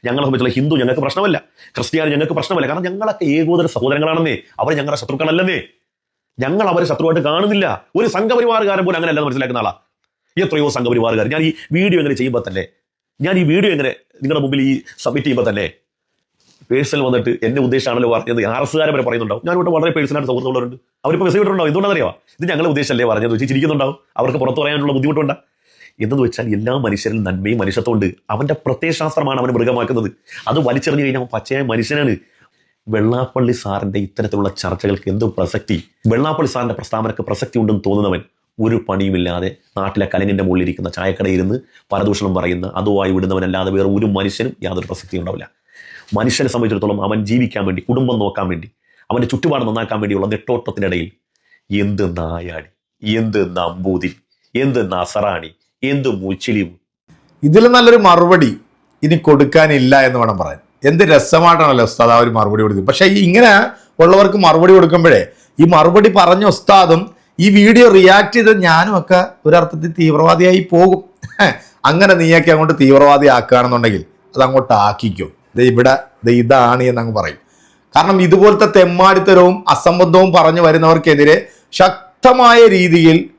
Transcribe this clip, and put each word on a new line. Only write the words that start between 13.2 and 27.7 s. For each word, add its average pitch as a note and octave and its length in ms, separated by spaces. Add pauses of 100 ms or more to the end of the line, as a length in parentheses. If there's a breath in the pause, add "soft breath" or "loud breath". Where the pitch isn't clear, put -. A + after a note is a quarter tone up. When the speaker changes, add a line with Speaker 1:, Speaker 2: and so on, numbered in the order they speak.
Speaker 1:
ഞാൻ F#3 160
ഈ - 100
വീഡിയോ G3 240
എങ്ങനെ C3 160 (320)
നിങ്ങളുടെ D3+ 220
മുമ്പിൽ C3+ 240
ഈ - 20 (320 loud breath)
സബ്മിറ്റ് C#3+ 240
ചെയ്യുമ്പോൾ B2 220
തന്നെ G2+ 160 (1040)
പേഴ്സണൽ C#3+ 380
വന്നിട്ട് B2 240 (160)
എന്നെ C3 180
ഉദ്ദേശിച്ചാണല്ലോ B2 500
പറഞ്ഞത്, A#2 240 (160)
ആർ C3+ 100
എസ് D#3 140
കാരൻ D3+ 160
വരെ C3 140
പറയുന്നുണ്ടാവും. A2+ 380
ഞാനിവിടെ F3 280
വളരെ D#3+ 220
പേഴ്സണലായിട്ട് C#3+ 340
സുഹൃത്തുക്കളുണ്ട്, B2+ 440 (300)
അവരിപ്പോൾ E3+ 220
മെസ്സേജ് G3 160
ഇട്ടിട്ടുണ്ടാവും. F#3+ 280
എന്തുകൊണ്ടാണെന്നറിയോ? F3 380 (300)
ഇത് F3 140
ഞങ്ങളെ D#3+ 200
ഉദ്ദേശിച്ചല്ലേ C3+ 380
പറഞ്ഞത് A2+ 240
വെച്ച് B2 160
ചിരിക്കുന്നുണ്ടാവും. C#3 440 (240)
അവർക്ക് B2+ 240
പുറത്തു B2+ 200
പറയാനുള്ള C#3+ 340
ബുദ്ധിമുട്ടുണ്ട്. C#3+ 380 (680 soft breath)
എന്തെന്ന് C3 220
വെച്ചാൽ A#2 200 (120)
എല്ലാ A#2 160 (100)
മനുഷ്യരിലും G#2+ 440
നന്മയും G2 340
മനുഷ്യത്വമുണ്ട്. G2 440 (280)